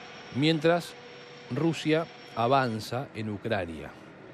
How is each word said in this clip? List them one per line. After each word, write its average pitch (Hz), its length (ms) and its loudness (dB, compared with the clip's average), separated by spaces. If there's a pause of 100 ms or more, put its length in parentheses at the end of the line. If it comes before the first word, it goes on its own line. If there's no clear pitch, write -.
(360)
mientras 160 580 4 (560)
Rusia 156 560 2 (300)
avanza 120 800 2
en 110 160 -4
Ucrania. 90 600 -4 (440)